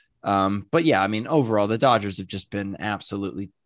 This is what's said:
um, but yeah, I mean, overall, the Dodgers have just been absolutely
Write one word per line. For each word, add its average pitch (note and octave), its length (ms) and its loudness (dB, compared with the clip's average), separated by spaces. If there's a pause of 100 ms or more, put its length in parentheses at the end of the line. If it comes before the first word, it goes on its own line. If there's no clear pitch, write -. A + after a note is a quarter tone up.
(260)
um, G2 480 2
but E3 120 2
yeah, C3 160 4
I F#2+ 60 4
mean, A2 220 -4
overall, A2+ 400 2
the A2+ 100 0
Dodgers A2 400 2
have F#2+ 80 -10
just - 240 -10
been G2 300 -6
absolutely G2 720 -6 (140)